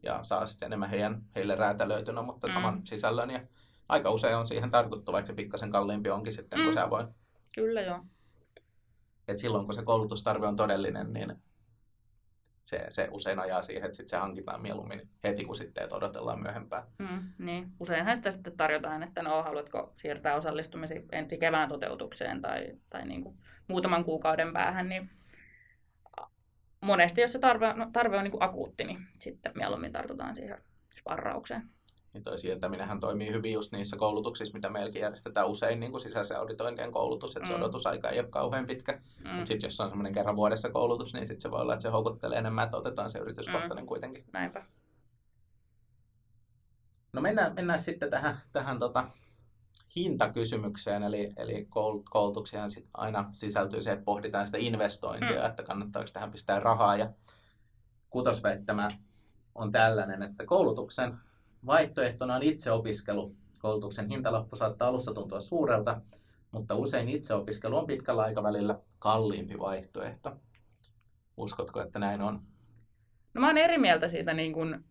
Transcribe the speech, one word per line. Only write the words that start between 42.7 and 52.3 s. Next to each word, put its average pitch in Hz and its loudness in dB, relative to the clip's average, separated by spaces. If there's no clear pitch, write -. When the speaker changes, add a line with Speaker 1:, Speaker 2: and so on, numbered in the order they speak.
Speaker 1:
otetaan 110 -4
se 110 -8
yrityskohtainen 123 -6
Speaker 2:
Mm. - -14
Speaker 1:
kuitenkin. - -8
Speaker 2:
Näinpä. 90 -6
Speaker 1:
No, 135 -4
mennään, 196 4
mennään 175 2
sitten - -2
tähän, 135 0
tähän, 131 -2
tota, 123 0
hintakysymykseen. 110 0
Eli, 104 -2
eli 110 -6
koul-, 107 0
koulutukseen 104 0